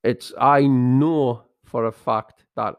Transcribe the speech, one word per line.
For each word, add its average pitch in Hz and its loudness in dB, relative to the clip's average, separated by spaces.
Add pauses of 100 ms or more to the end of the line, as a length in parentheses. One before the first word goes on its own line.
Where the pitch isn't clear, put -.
it's - -4
I 143 4
know 131 2 (200)
for 113 -4
a 110 -4
fact - -8 (120)
that 107 -6